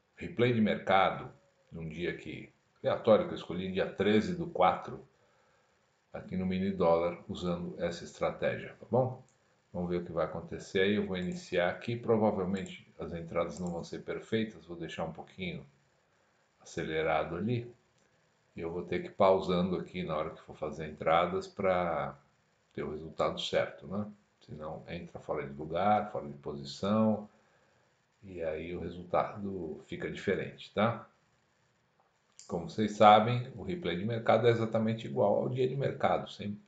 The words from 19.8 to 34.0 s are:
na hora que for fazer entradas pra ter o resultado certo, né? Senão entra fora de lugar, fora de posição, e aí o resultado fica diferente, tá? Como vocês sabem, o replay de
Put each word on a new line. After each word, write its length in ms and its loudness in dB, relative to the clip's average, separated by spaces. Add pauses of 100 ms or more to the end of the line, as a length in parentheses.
na 120 -4
hora 140 -2
que 120 -14
for 120 -18
fazer 340 -6
entradas 600 2
pra 680 0 (560)
ter 120 -6
o 80 -6
resultado 480 -2
certo, 480 -2
né? 180 -4 (360)
Senão 440 -12
entra 320 -12
fora 260 -6
de 80 -12
lugar, 600 0
fora 160 -6
de 100 -12
posição, 920 0 (920)
e 220 -12
aí 320 -4
o 20 -8
resultado 1080 -4
fica 200 -6
diferente, 640 -4
tá? 320 0 (1400)
Como 240 -6
vocês 220 0
sabem, 640 8
o 80 -10
replay 340 -2
de 60 -4